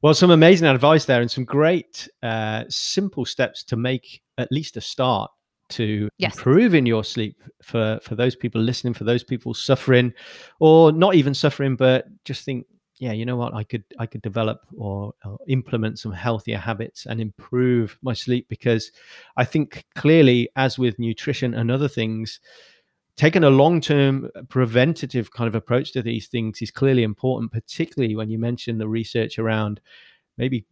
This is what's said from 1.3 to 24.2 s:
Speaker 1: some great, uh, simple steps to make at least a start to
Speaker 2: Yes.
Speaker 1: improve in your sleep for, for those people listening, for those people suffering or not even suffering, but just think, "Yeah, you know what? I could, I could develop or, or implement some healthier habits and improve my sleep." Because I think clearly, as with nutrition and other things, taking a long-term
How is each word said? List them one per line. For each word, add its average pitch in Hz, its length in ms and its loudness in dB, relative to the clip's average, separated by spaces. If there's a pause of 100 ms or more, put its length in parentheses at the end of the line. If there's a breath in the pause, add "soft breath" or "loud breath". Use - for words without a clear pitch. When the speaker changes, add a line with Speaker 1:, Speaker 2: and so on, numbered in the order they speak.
Speaker 1:
some 127 140 -6
great, 156 600 -2 (160)
uh, 113 460 -6
simple - 560 -6
steps - 400 -6
to 117 120 -4
make 127 440 -6 (160)
at 123 140 -6
least 147 260 -6
a 107 40 -10
start 117 500 -2 (380)
to 107 400 -4 (100)
Speaker 2:
Yes. - 180 -6
Speaker 1:
improve 180 380 4
in 135 100 4
your 113 180 0
sleep - 380 -8 (220)
for, 110 400 -2
for - 120 -10
those 120 200 0
people 113 260 -4
listening, 120 320 -2
for 110 120 -8
those 120 180 0
people 120 300 -8
suffering 123 600 2 (460 loud breath)
or 160 320 8
not 185 240 2
even 139 180 4
suffering, 139 440 -2
but 131 300 2 (180)
just - 200 -12
think, 127 220 -8 (320)
"Yeah, 123 140 -6
you 113 120 -6
know 123 120 -4
what? 120 180 -4
I 107 80 -6
could, 110 200 -8 (160)
I 117 60 -6
could 110 160 -12
develop 110 400 -4 (160)
or, 101 360 -10 (120)
or 101 220 -14
implement 113 520 -4
some 110 120 -10
healthier 110 460 -6
habits 113 480 -10
and 113 160 -8
improve 120 800 -2
my 123 120 -6
sleep." 123 360 -4
Because 113 420 -2 (460 loud breath)
I 123 80 2
think - 400 -4 (100)
clearly, 135 640 4
as 131 200 -2
with 123 220 -2
nutrition 117 560 -4
and 117 160 -2
other 139 160 -2
things, 110 520 -6 (760 soft breath)
taking 160 280 4
a 143 60 8
long-term 139 800 4 (200)